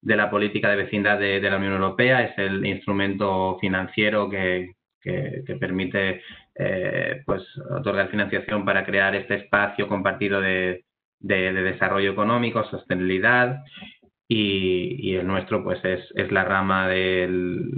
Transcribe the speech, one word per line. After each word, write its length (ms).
de 160
la 140
política 400
de 60
vecindad 420
de, 220
de 100
la 60
Unión 160
Europea, 500
es 160
el 260
instrumento 960
financiero 680
que, 420
que, 460
que 100
permite, 680
eh, 720
pues, 160
otorgar 380
financiación 560
para 200
crear 300
este 200
espacio 540
compartido 520
de, 440
de, 340
de 100
desarrollo 500
económico, 520
sostenibilidad, 1000
y, 840
y 60
el 100
nuestro, 380
pues, 200
es, 160
es 160
la 140
rama 440
del 800